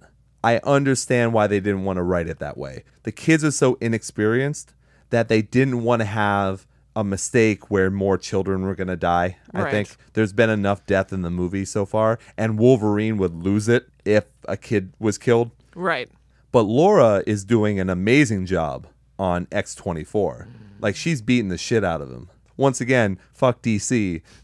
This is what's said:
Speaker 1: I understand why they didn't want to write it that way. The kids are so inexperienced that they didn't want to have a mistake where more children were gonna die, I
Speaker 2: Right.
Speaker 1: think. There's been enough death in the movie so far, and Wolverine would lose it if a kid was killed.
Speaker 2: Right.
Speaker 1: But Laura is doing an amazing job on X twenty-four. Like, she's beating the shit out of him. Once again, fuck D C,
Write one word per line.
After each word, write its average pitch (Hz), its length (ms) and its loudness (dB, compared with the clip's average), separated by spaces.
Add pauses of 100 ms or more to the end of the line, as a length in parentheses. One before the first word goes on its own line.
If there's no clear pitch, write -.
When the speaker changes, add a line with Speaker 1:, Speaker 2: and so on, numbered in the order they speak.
(440)
Speaker 1:
I 117 140 2
understand 131 760 0
why 104 160 2
they 101 100 2
didn't 98 260 -2
want 95 120 -2
to 90 80 -2
write 87 240 0
it 80 100 -10
that 73 180 -10
way. 67 280 -14 (180)
The 113 100 -8
kids 160 320 0
are 151 60 2
so 135 300 2
inexperienced 117 920 -4 (360)
that 117 180 0
they 110 140 2
didn't 123 400 0
want 117 180 2
to 110 60 -2
have 101 600 -2 (280)
a 110 100 -2
mistake 104 680 0
where 95 200 2
more 98 260 0
children 95 460 -2
were 95 120 -4
gonna 92 220 -6
die, 87 400 0 (160)
I 196 120 -4
Speaker 2:
Right. 147 60 -4
Speaker 1:
think. 104 260 -4 (180)
There's 110 180 0
been 110 160 2
enough 101 380 -2
death 95 260 0
in 95 100 -6
the 85 80 -6
movie 90 360 -4
so 104 180 -4
far, 110 340 0 (200)
and 110 200 -2
Wolverine 110 600 2
would 90 160 -2
lose 101 340 -2
it 120 200 0 (180)
if 104 180 2 (240)
a 101 80 -6
kid 98 420 -4
was 107 200 -2
killed. 117 320 2 (240)
Speaker 2:
Right. 170 340 -4 (440)
Speaker 1:
But 120 100 6
Laura 120 640 4
is 104 180 -2
doing 107 340 2
an 92 120 0
amazing 104 560 2
job 80 400 -4 (320)
on 90 340 -2
X - 220 -6
twenty-four. 85 760 -6 (320)
Like, 104 160 -2
she's 160 240 -2
beating 117 280 0
the 87 100 -4
shit 113 260 -2
out 85 160 -2
of 67 100 -12
him. 62 200 -18 (260)
Once 135 240 2
again, 117 380 0 (160)
fuck - 260 0
D 110 180 -2
C, 98 440 -2 (220)